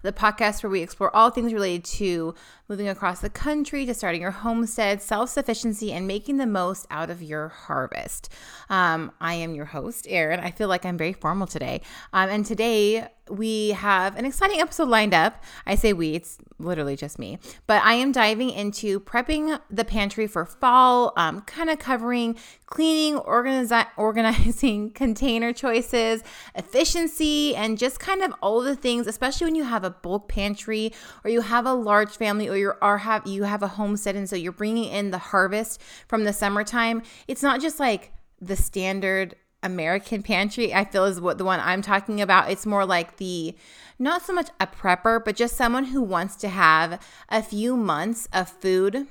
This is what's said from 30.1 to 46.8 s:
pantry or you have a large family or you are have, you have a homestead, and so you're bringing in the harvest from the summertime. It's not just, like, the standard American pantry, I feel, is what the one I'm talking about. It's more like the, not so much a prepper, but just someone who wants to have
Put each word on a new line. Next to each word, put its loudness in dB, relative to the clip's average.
pantry -4
or 0
you 4
have 0
a 2
large 2
family -2
or -2
you 0
are 4
have, -2
you -4
have -2
a -2
homestead, -4
and -6
so -6
you're -6
bringing -2
in -4
the -4
harvest 0
from 0
the 2
summertime. 0
It's -4
not 2
just, -4
like, 0
the -4
standard 0
American -2
pantry, 0
I 4
feel, 2
is 0
what -2
the -4
one 2
I'm 0
talking 0
about. 6
It's -4
more 2
like 0
the, -6
not -2
so -6
much -2
a 2
prepper, 0
but -2
just 0
someone 2
who -2
wants -2
to -6
have 6